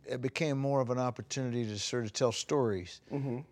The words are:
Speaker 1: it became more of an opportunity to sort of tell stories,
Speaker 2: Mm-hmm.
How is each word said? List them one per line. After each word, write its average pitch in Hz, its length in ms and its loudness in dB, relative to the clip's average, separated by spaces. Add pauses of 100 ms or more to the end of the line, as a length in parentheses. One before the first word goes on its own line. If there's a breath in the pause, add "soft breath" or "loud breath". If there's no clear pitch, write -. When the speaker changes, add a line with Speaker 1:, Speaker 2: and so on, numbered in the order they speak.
Speaker 1:
it 127 160 -4
became 139 360 0
more 139 220 2
of 123 100 2
an 123 80 2
opportunity 123 680 -2
to 104 140 -4
sort 123 240 -2
of 104 80 -6
tell 123 180 4
stories, 110 680 0 (120)
Speaker 2:
Mm-hmm. 135 260 -2 (140)